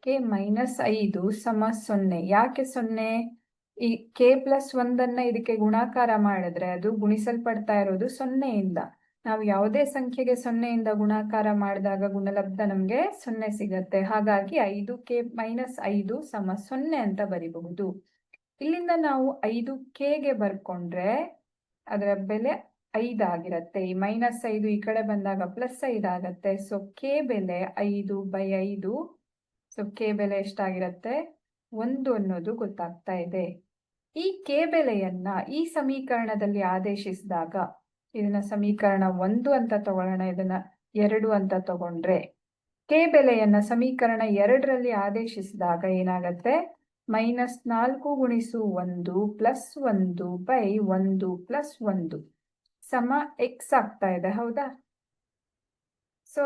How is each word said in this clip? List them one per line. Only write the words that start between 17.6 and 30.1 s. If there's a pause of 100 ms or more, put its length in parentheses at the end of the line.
ಇಲ್ಲಿಂದ (160)
ನಾವು (260)
ಐದು (260)
ಕೆ (140)
ಗೆ (100)
ಬರ್ಕೊಂಡ್ರೆ (840)
ಅದರ (200)
ಬೆಲೆ (520)
ಐದು
ಆಗಿರತ್ತೆ. (100)
ಈ (100)
ಮೈನಸ್ (120)
ಐದು (100)
ಈ
ಕಡೆ (100)
ಬಂದಾಗ (140)
ಪ್ಲಸ್ (140)
ಐದು
ಆಗತ್ತೆ. (160)
So (240)
ಕೆ (160)
ಬೆಲೆ (300)
ಐದು (180)
by (220)
ಐದು. (840)
So (160)
ಕೆ (120)